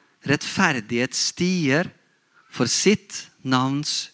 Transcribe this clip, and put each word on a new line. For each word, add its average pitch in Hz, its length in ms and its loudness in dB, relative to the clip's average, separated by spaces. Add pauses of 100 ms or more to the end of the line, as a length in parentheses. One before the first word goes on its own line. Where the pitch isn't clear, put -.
(260)
rettferdighetsstier 147 1600 0 (600)
for 120 180 -2
sitt - 560 0 (200)
navns 131 680 0